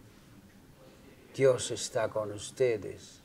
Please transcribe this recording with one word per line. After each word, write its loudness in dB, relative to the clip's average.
Dios 4
está -2
con -4
ustedes, -2